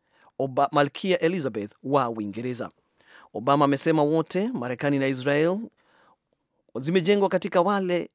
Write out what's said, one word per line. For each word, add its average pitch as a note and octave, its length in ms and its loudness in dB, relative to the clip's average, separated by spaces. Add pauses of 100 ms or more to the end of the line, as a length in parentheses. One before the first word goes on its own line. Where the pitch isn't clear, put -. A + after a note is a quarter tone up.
(400)
Oba-, C3+ 320 0
Malkia D3+ 480 2
Elizabeth C3 520 -2 (120)
wa C3+ 260 2
Uingereza. A2+ 600 -8 (640)
Obama C#3 320 2
amesema D3 380 2
wote, D#3+ 500 0
Marekani C3+ 460 -2
na C3+ 80 0
Israel, C#3+ 520 0 (1160)
zimejengwa F3+ 540 2
katika F#3 320 0
wale F3+ 540 0